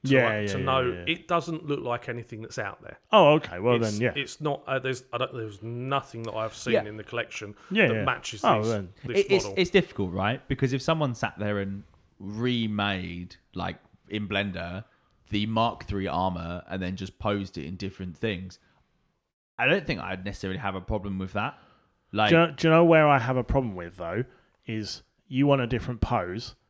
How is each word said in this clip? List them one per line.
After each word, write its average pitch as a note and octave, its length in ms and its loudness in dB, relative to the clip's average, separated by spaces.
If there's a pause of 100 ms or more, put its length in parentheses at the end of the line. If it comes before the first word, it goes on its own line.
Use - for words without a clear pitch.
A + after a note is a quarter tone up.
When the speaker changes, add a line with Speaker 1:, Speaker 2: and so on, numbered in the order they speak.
Speaker 1:
to, C3+ 100 4
Speaker 2:
Yeah, B2+ 120 8
Speaker 1:
like, A2 60 2
Speaker 2:
yeah, G#2 220 0
Speaker 1:
to F#2+ 60 -2
Speaker 2:
yeah, C3 40 -2
Speaker 1:
know. C3+ 160 2
Speaker 2:
yeah, B2 140 0 (120)
yeah. D#3+ 80 0
Speaker 1:
It - 140 -12
doesn't E3 380 -2
look C#3+ 140 -2
like A#2+ 280 -4
anything A#2 340 -10
that's - 160 -10
out G#2 240 -8
there. - 160 -16 (140)
Speaker 2:
Oh, D#3+ 220 10
okay. A#2 240 0
Well, A#2+ 240 4
Speaker 1:
It's, G#2 160 0
Speaker 2:
then, - 20 0
yeah. A#2+ 200 2
Speaker 1:
it's - 200 -8
not. D3 260 -4
Uh, C3+ 120 -2
there's, C3 240 -4 (100)
I A#2+ 60 -6
don't, B2 160 -2
there's G#2+ 280 -10
nothing A#2+ 600 -6
that A2+ 120 -8
I've A2 200 -4
seen A#2+ 200 -2
Speaker 3:
Yeah. - 100 2
Speaker 1:
in G#2+ 120 -10
the G#2+ 80 -12
collection G#2+ 500 -8 (160)
Speaker 2:
Yeah, F#3+ 180 4
Speaker 1:
that A2 60 2
Speaker 2:
yeah. G#2+ 100 0
Speaker 1:
matches B2 400 -4
Speaker 2:
Oh, A2 180 6
Speaker 1:
these, A2 100 0
Speaker 2:
then. G2 160 -4 (160)
Speaker 1:
this A#2+ 140 0
Speaker 3:
It, G3 140 2
it's, F#3+ 120 4
Speaker 1:
model. G3 160 -4
Speaker 3:
it's F3 100 2
difficult, G2+ 420 2
right? G2+ 360 -2
Because C3 240 0
if C3+ 100 -4
someone D#3 320 0
sat G#2+ 240 -6
there G#2 200 -2
and G2 240 -6 (360)
remade, G#2 1160 -2 (180)
like, F2+ 220 -6 (320)
in G#2 200 -4
Blender, F#2+ 560 -4 (460)
the G#2+ 160 0
Mark A2+ 380 0
three G2 220 -4
armor F2 640 -2
and F#2+ 140 -6
then F#2 140 -4
just F#2+ 220 -10
posed G2+ 400 -4
it C#2 80 -8
in F2+ 100 -8
different F#2 400 -10
things, F#2+ 420 -6 (1000)
I A#2+ 80 2
don't D#3+ 200 2
think A2 140 -2
I'd F#2 240 -6
necessarily F#2+ 340 -6
have G2 160 -4
a F#2 60 -6
problem G2 380 -4
with F#2+ 160 -6
that. A2 240 -4 (540)
Like, G#2+ 180 4
Speaker 2:
Do E3+ 60 8
you E3 100 8
know, D#3+ 60 -6
do D#3+ 160 0
you D#3+ 40 8
know E3 120 8
where D#3+ 220 8
I C#3+ 120 6
have B2+ 180 0
a B2 80 0
problem B2 300 0
with, F2 220 -10
though, F2+ 280 -4 (420)
is A2 360 -8 (240)
you C3+ 200 2
want C#3 140 6
a A#2+ 60 0
different A#2 340 -4
pose. G2 540 -2 (160)